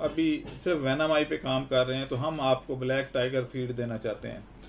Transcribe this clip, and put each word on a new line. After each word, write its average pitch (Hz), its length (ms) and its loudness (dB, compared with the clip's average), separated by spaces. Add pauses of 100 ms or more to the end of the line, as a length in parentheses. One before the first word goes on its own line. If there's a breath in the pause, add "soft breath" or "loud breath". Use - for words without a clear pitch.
अभी 151 400 2 (200)
सिर्फ 175 140 2
वेनामाई 151 460 2
पे 151 120 -4
काम 135 300 0
कर 127 200 4
रहे 131 120 -2
हैं, 135 100 -4
तो 135 80 -2
हम 151 240 -2
आपको 131 360 2
Black 131 380 0
Tiger 127 280 2
seed 123 300 -4
देना 117 240 -2
चाहते 110 320 -4
हैं। 113 160 -10 (240 loud breath)